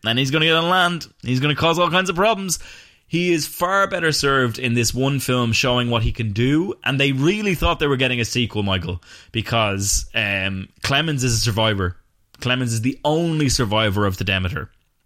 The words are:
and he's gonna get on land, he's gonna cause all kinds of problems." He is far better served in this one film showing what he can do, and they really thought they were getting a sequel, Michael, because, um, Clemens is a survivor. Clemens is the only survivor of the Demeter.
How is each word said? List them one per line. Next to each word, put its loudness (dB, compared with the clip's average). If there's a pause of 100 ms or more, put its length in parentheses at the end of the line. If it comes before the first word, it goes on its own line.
and 0
he's 0
gonna 2
get 4
on 0
land, 0 (140)
he's -2
gonna 0
cause 2
all 4
kinds 0
of -4
problems." 0 (480)
He 0
is 0
far 0
better 0
served 2
in -2
this 0
one 0
film 0
showing 0
what 0
he 0
can -4
do, 0 (100)
and -2
they 2
really 0
thought 0
they 0
were 2
getting 0
a 0
sequel, -2
Michael, -2 (300)
because, -2
um, -4 (120)
Clemens 0
is 2
a 0
survivor. 0 (460)
Clemens -2
is -2
the -2
only 2
survivor 2
of -2
the -4
Demeter. -2 (340)